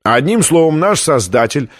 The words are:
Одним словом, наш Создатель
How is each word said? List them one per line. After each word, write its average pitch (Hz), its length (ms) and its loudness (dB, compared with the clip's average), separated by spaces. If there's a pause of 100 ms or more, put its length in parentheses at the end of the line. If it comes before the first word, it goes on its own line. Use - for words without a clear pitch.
Одним 143 400 0
словом, 160 360 2
наш 190 220 0
Создатель 120 800 -2